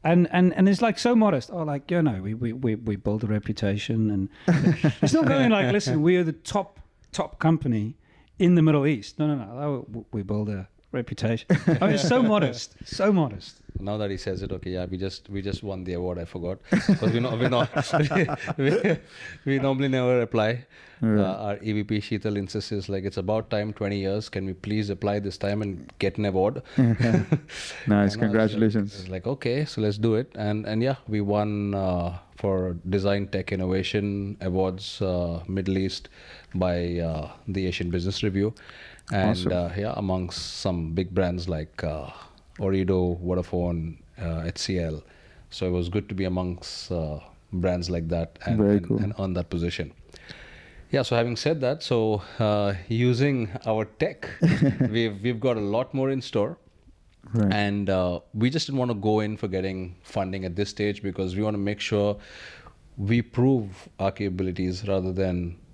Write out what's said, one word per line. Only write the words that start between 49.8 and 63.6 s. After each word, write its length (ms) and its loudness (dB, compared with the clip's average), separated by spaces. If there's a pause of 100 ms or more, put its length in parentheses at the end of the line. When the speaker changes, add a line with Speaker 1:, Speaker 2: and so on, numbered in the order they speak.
Speaker 3:
Yeah, 100 2
so 140 0
having 200 0
said 260 -2
that, 220 -2
so, 380 2 (180)
uh, 340 2 (140)
using 600 2 (160)
our 200 0
tech, 440 -6 (320)
Speaker 2:
<laughs> 300 2
Speaker 3:
we've, 320 0
we've 160 0
got 180 0
a 40 -2
lot 320 -2
more 180 0
in 100 -2
store. 360 -2 (760)
Speaker 2:
Right. 200 4
Speaker 3:
And, 360 0
uh, 300 2 (140)
we 160 2
just 180 -2
didn't 120 -2
wanna 160 0
go 260 2
in 160 -2
for 100 -6
getting 560 -4
funding 420 -4
at 100 -6
this 140 0
stage 320 -2
because 340 -4
we 80 -2
wanna 140 0
make 220 -2
sure 380 2 (800)
we 240 2
prove 680 0 (100)